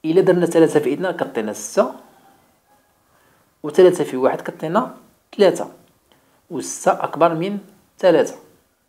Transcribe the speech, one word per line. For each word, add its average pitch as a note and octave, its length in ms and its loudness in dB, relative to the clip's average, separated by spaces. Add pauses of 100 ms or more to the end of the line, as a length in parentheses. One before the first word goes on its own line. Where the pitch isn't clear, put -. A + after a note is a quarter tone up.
إلا D#3+ 160 2
درنا F3+ 260 2
ثلاثة D#3+ 340 4
في C#3 140 -2
اثنان F3 180 -4
كتعطينا G#2+ 400 -6
ستة، - 400 -4 (1700)
وثلاثة F3 420 4
في B2 120 -8
واحد B2+ 240 0
كتعطينا F3 560 -6 (400)
ثلاثة، - 340 2 (800)
وستة - 420 -4
أكبر E3 420 0
من G3 240 -6 (400)
ثلاثة. D#3+ 380 2 (520)